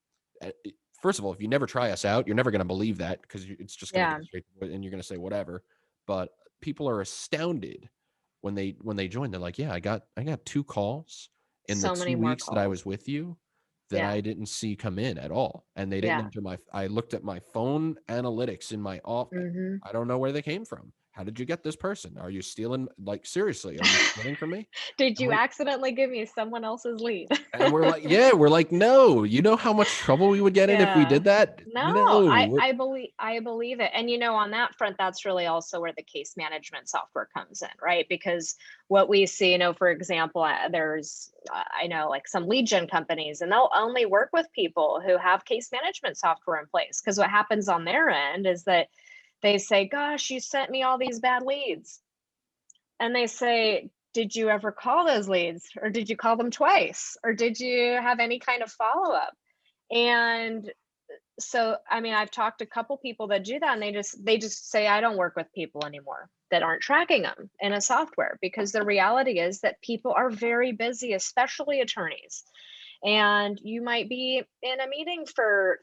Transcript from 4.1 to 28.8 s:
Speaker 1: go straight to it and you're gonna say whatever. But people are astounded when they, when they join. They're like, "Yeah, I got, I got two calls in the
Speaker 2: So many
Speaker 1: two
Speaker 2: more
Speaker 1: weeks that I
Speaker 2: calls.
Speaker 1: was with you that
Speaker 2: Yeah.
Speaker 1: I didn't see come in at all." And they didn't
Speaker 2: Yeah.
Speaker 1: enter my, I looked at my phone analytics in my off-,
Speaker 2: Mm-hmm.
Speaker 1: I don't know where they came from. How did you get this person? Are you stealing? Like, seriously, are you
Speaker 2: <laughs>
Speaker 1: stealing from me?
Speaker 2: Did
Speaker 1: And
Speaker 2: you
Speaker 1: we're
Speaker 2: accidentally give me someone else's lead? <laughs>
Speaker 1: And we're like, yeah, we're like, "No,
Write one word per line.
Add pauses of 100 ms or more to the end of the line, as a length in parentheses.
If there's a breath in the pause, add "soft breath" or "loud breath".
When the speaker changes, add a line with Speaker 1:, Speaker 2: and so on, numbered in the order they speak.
Speaker 1:
go
straight (140)
to
it
and
you're
gonna
say
whatever. (440)
But (300)
people
are
astounded (520)
when
they, (100)
when
they
join.
They're
like,
"Yeah,
I
got, (100)
I
got
two
calls (380)
in
the
Speaker 2:
So
many
Speaker 1:
two
Speaker 2:
more
Speaker 1:
weeks
that
I
Speaker 2:
calls.
Speaker 1:
was
with
you (520)
that
Speaker 2:
Yeah.
Speaker 1:
I
didn't
see
come
in
at
all."
And
they
didn't
Speaker 2:
Yeah.
Speaker 1:
enter
my, (160)
I
looked
at
my
phone (120)
analytics
in
my
off-,
Speaker 2:
Mm-hmm.
Speaker 1:
I
don't
know
where
they
came
from. (180)
How
did
you
get
this
person?
Are
you
stealing? (120)
Like,
seriously,
are
you
Speaker 2:
<laughs>
Speaker 1:
stealing
from
me? (280 loud breath)
Speaker 2:
Did
Speaker 1:
And
Speaker 2:
you
Speaker 1:
we're
Speaker 2:
accidentally
give
me
someone
else's
lead?
<laughs> (140)
Speaker 1:
And
we're
like,
yeah,
we're
like,
"No,